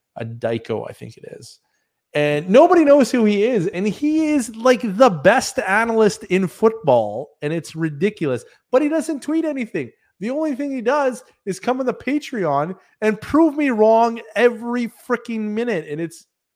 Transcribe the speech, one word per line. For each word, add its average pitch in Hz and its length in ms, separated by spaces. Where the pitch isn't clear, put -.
Adeko, 117 680
I 117 60
think 117 240
it - 80
is. - 200
And 147 340
nobody 320 380
knows 285 260
who 240 140
he 208 180
is. 226 240
And 190 200
he 302 420
is, 254 260
like, 247 280
the 226 260
best 180 480
analyst 220 680
in 185 220
football. 127 920
And 147 100
it's 165 240
ridiculous. 156 720
But 269 120
he 294 60
doesn't 311 340
tweet 320 220
anything. 220 460
The 202 100
only 294 260
thing 285 160
he 262 100
does 262 420
is 190 140
come 254 200
on 262 80
the 226 60
Patreon 185 800
and 214 180
prove 302 380
me 285 140
wrong 226 500
every 240 520
freaking 233 520
minute. 214 500
And 147 100
it's 165 280